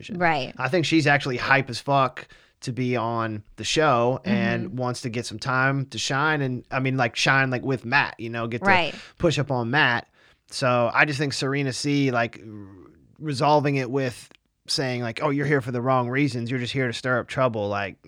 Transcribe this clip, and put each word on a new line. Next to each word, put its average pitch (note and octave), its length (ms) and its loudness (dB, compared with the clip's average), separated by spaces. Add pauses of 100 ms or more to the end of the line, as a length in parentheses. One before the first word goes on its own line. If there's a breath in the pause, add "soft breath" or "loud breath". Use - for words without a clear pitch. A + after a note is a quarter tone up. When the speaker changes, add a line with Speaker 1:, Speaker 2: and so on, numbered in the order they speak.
(180)
Speaker 1:
Right. D#3+ 400 0
Speaker 2:
I C3 100 -2
think E3 180 2
she's E3 220 4
actually C#3+ 300 2
hype C#3 320 2
as A2+ 100 -8
fuck C3+ 480 0 (340 soft breath)
to C3 120 -6
be B2 240 -2
on A2+ 460 -4 (120)
the A2 80 -12
show B2+ 600 2
and A#2 420 0
Speaker 1:
Mm-hmm. - 100 -10
Speaker 2:
wants B2 240 -4
to B2+ 80 -6
get A#2 160 -6
some A2 140 -10
time C3 480 0
to - 100 -12
shine D3 440 0
and, B2+ 300 -2
I C3+ 100 -2
mean, C3 160 0
like, A#2+ 180 0
shine, C3+ 360 4
like, A#2+ 120 -2
with C3 220 -2
Matt, B2 320 0
you A2+ 120 -8
know, A#2 180 -4
get A#2+ 160 -6
to G3 60 2
Speaker 1:
Right. E3+ 260 2 (220 loud breath)
Speaker 2:
push D3+ 220 2
up C#3 120 -2
on A#2+ 200 0
Matt. C3 360 2 (420 soft breath)
So B2 440 2
I D3 120 6
just D3 140 -2
think D3 140 0
Serena C#3 380 -2
C, C#3+ 400 0
like, A#2 340 -2
r-, G#2 220 -16 (520)
resolving C#3+ 560 2
it C3 160 -2
with C3 380 -4 (380)
saying, B2+ 360 -2
like, A2+ 200 -6
"Oh, D3+ 60 2
you're C#3+ 160 0
here C#3+ 160 4
for A#2+ 100 -6
the A#2+ 100 -2
wrong B2+ 280 2
reasons. B2 420 0
You're C3 80 -2
just A#2+ 140 -4
here C3 140 0
to A2+ 60 -4
stir B2+ 260 0
up - 80 -6
trouble." A2+ 420 0
Like, G2+ 280 -4 (100)